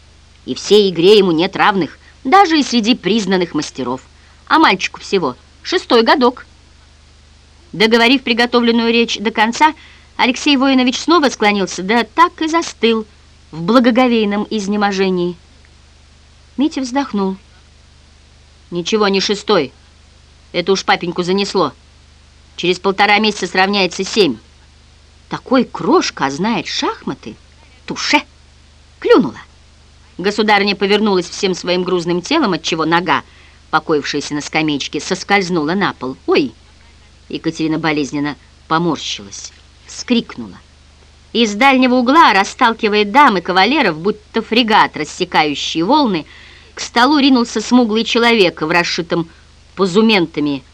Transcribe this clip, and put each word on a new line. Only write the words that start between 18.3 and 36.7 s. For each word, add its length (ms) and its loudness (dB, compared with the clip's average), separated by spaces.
«Ничего, 360 -2
не 120 0
шестой. 540 -2
Это 200 -2
уж 120 -2
папеньку 400 -2
занесло. 500 -2
Через 240 -2
полтора 400 2
месяца 280 -2
сравняется 560 0
семь. 340 0
Такой 340 0
крошка, 640 -2
а 60 -2
знает 360 -4
шахматы. 680 -8
Туше!» 360 -2
Клюнула. 400 2
Государыня 580 0
повернулась 540 0
всем 240 -4
своим 300 -2
грузным 380 -2
телом, 320 -2
отчего 320 -4
нога, 380 0
покоившаяся 640 -2
на 80 -4
скамеечке, 580 -4
соскользнула 760 -2
на 200 -2
пол. 320 -12
«Ой!» 260 0